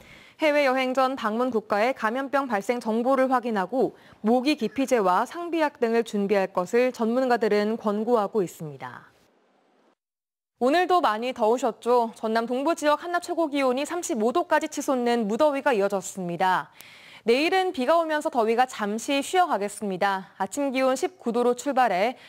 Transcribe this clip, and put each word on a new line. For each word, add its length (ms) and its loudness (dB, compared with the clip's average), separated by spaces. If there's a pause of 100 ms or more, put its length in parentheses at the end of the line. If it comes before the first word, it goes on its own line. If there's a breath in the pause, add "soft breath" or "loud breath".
(400 loud breath)
해외여행 540 2
전 240 2
방문 340 -2
국가의 420 0
감염병 540 -2
발생 320 -2
정보를 540 0
확인하고 640 0 (240 loud breath)
모기 340 2
기피제와 680 2
상비약 560 -4
등을 240 2
준비할 480 0
것을 400 0
전문가들은 840 0
권고하고 680 0
있습니다. 680 -12 (1500)
오늘도 380 4
많이 320 0
더우셨죠? 840 0
전남 300 -2
동부 300 -2
지역 260 0
한낮 200 -4
최고 260 -2
기온이 380 0
삼십오 480 -2
도까지 340 0
치솟는 640 0
무더위가 420 2
이어졌습니다. 1000 -2 (540 loud breath)
내일은 480 2
비가 260 2
오면서 320 0
더위가 360 2
잠시 560 -4
쉬어가겠습니다. 1160 -2
아침 340 -4
기온 260 0
십구 340 -6
도로 220 2
출발해 640 0 (120)